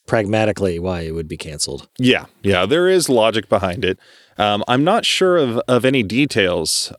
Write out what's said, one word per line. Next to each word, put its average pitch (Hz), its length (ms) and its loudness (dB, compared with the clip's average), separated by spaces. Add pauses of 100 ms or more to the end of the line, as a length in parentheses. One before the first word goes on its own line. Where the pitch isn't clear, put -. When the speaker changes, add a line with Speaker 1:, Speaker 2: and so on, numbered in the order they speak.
Speaker 1:
pragmatically 104 720 0
why 87 240 -4
it 80 100 -8
would 80 180 -8
be 80 80 -8
canceled. 73 500 -10 (100)
Speaker 2:
Yeah. 123 280 2 (180)
Yeah. 95 220 2
There 170 240 2
is 185 200 2
logic 113 400 2
behind 90 360 -2
it. 92 120 0 (400)
Um, 104 300 0
I'm 127 160 2
not 202 220 0
sure 180 320 2
of, 123 300 0
of 123 180 2
any 131 180 2
details. 95 960 -2